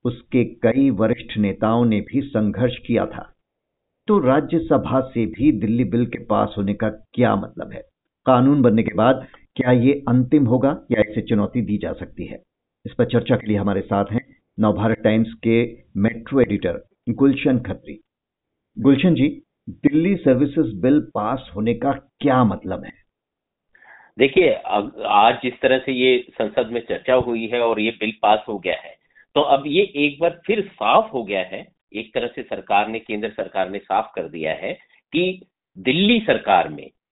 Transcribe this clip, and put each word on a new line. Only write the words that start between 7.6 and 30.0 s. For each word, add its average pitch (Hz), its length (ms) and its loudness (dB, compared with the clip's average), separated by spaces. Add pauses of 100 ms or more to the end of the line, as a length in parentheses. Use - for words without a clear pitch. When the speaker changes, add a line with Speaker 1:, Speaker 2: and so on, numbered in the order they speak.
Speaker 1:
है? - 100 -16 (440)
कानून 131 360 4
बनने 113 220 4
के - 100 -4
बाद - 340 2 (280)
क्या 127 160 0
ये 127 220 4
अंतिम 131 520 2
होगा 127 340 0 (120)
या 110 100 2
इसे - 200 -2
चुनौती 110 400 -2
दी 101 160 -2
जा 87 160 -6
सकती - 320 -14
है? - 160 -16 (440)
इस 120 120 -14
पर - 80 2
चर्चा 123 300 0
के 107 120 -4
लिए 107 100 0
हमारे 98 240 -2
साथ 101 300 0
हैं - 240 -6 (240)
नवभारत 107 440 2
टाइम्स 110 300 2 (100)
के 117 340 0 (200)
मेट्रो 117 440 0
एडिटर 95 480 -2 (200)
गुलशन 135 500 2
खत्री। - 420 -12 (800)
गुलशन 139 360 4
जी, 139 260 -2 (280)
दिल्ली 160 460 0
सर्विसेज 139 680 0
बिल 139 180 4
पास 113 560 -6
होने 110 180 -2
का 127 180 -4 (280)
क्या 127 240 4
मतलब 95 400 -4
है? - 180 -20 (1160)
Speaker 2:
देखिए, 139 300 4
अब 104 560 -4
आज 104 380 6
जिस 123 180 -6
तरह 131 180 2
से 135 120 -6
ये 127 380 2
संसद 113 420 -2
में 117 100 -6
चर्चा 104 320 -4
हुई 117 340 0
है 120 120 -2
और 113 200 0
ये 110 120 0
बिल 110 300 -6
पास 107 260 4
हो 104 120 -8
गया 85 160 -4
है, - 200 -14 (400)
तो 143 60 4
अब 139 260 2
ये 160 160 2 (120)
एक 143 260 -2